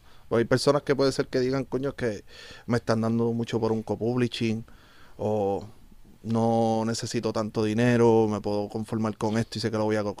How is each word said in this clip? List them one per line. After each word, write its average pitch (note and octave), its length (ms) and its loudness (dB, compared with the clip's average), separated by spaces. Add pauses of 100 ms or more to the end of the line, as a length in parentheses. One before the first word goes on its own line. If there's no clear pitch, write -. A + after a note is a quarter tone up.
(280)
Pues A#2 140 2
hay A2+ 40 0
personas C#3 380 2
que C#3 120 0
puede C3+ 160 2
ser C#3 160 -4
que C3 120 -2
digan, C3 260 0
"Coño, C3+ 240 -4
es B2+ 60 -8
que A2 280 -4 (440)
me A#2+ 100 2
están A2+ 240 0
dando A#2 320 0
mucho A#2 260 -4
por A2 120 0
un A2+ 100 0
co-publishing", A2+ 800 -2 (540)
o G2+ 460 0 (600)
"No A2+ 600 2
necesito A2+ 460 -2
tanto A2 320 -2
dinero, A2+ 680 6
me G#2 120 -2
puedo G#2 260 -2
conformar A2 500 -4
con A2 200 -2
esto A#2 220 -4
y - 20 -4
sé A2+ 100 -2
que A2 60 -2
lo G#2+ 80 0
voy A2 120 2
a G#2 60 -2
co-, G2+ 180 -4